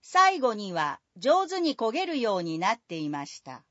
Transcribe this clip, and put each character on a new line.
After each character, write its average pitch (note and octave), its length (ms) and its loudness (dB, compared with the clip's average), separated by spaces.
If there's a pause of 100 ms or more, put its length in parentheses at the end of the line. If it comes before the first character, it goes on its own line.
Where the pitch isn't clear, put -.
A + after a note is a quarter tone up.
最 F#4+ 380 4
後 B3 140 2
に G3+ 200 -8
は D3+ 260 -2 (160)
上 D4+ 300 2
手 F4+ 160 -4
に D4+ 160 0
漕 A3+ 140 0
げ E4+ 140 -2
る D#4+ 140 -4
よ G#3+ 180 0
う F3+ 60 -2
に D#3+ 140 -4
な F#3+ 160 0
っ A#3 80 -6
て E3+ 160 -12
い D#3 100 -6
ま C#3+ 180 -6
し - 180 -20
た。 B2+ 280 -18